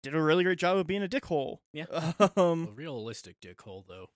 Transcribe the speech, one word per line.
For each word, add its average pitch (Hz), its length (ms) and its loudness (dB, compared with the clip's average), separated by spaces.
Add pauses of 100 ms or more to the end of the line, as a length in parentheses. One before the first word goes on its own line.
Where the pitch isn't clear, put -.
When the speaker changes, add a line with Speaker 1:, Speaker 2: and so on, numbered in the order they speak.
Speaker 1:
did 135 100 -6
a 160 80 4
really 160 220 6
great 180 160 2
job 180 180 4
of 185 80 2
being 190 160 -2
a 196 60 -2
dickhole. 156 520 -4 (140)
Speaker 2:
Yeah. 151 140 -8
Speaker 1:
<laughs> 165 500 2
Um, 170 300 2
Speaker 3:
A 107 40 -12
realistic 113 720 -10
dickhole, 95 460 -18
though. 92 280 -18